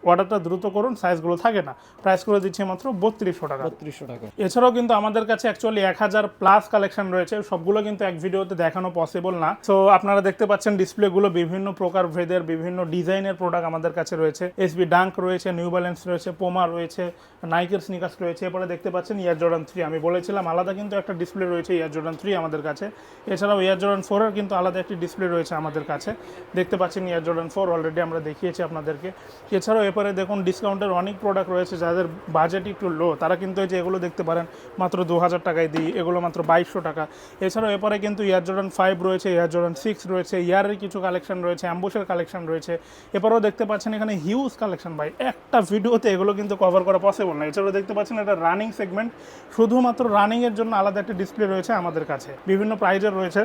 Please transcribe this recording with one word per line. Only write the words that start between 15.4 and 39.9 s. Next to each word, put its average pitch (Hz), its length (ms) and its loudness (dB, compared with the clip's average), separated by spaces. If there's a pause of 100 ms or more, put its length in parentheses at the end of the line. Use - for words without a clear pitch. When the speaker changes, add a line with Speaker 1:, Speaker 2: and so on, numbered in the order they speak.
Speaker 1:
নিউ 170 160 -2
ব্যালেন্স 175 240 -2 (120)
রয়েছে, 175 200 -4 (100)
Puma 180 240 0 (100)
রয়েছে, 170 300 -6 (480)
নাইকের 180 340 0
স্নিকার্স 180 280 -6 (100)
রয়েছে। 170 240 -4
এরপরে 185 240 -4
দেখতে 175 220 -6
পাচ্ছেন 180 300 -4
এয়ার 170 180 2
জর্ডান 170 260 2
থ্রি, - 100 -12 (100)
আমি 160 180 -4
বলেছিলাম 180 460 -2
আলাদা 180 260 0
কিন্তু 208 220 -8
একটা 208 200 -8
ডিসপ্লে 180 320 -4
রয়েছে 170 260 -2
এয়ার 160 160 -4
জর্ডান 160 260 -6
থ্রি 196 100 -4 (100)
আমাদের 156 280 -4
কাছে। 151 180 -6 (480)
এছাড়াও 202 320 2
এয়ার 190 160 2
জর্ডান 202 260 0
ফোর 202 180 2
এর 214 120 0
কিন্তু 202 220 -4
আলাদা 185 240 0
একটি 208 180 -8
ডিসপ্লে 180 320 -4
রয়েছে 165 260 0
আমাদের 156 300 -4
কাছে। 147 200 -4 (480)
দেখতে 180 220 0
পাচ্ছেন 185 300 0
এয়ার 170 160 -2
জর্ডান 165 280 -2
ফোর 196 120 2 (100)
already 160 300 -2
আমরা 165 220 -4
দেখিয়েছি 170 400 -6
আপনাদেরকে। 156 400 -6 (500)
এছাড়াও 220 300 2
এরপরে 202 220 0 (100)
দেখুন 196 180 -2 (100)
ডিসকাউন্টের 196 520 -2
অনেক 196 220 -4
প্রোডাক্ট 190 320 0
রয়েছে, 180 200 0 (100)
যাদের 170 220 2 (300)
বাজেট 170 360 2
একটু 190 140 -6 (140)
লো 170 80 4 (140)
তারা 170 200 4
কিন্তু 190 220 -4
এই 185 80 -2
যে 190 100 0
এগুলো 185 240 -2
দেখতে 175 220 -6
পারেন 165 160 0 (380)
মাত্র 180 160 0 (120)
দু 175 140 4
হাজার 175 240 2
টাকায় 165 260 2
দিই, 160 140 0 (120)
এগুলো 175 260 0
মাত্র 170 120 -6 (120)
বাইশশো 175 380 4
টাকা। 156 160 -4 (420)
এছাড়াও 220 280 0
এরপরে 208 300 0
কিন্তু 208 260 -2
এয়ার 185 180 4
জর্ডান 190 200 -2 (100)
ফাইভ 190 160 4 (140)
রয়েছে, 185 280 0
এয়ার 170 180 2
জর্ডান 175 280 2
সিক্স 214 200 -2 (100)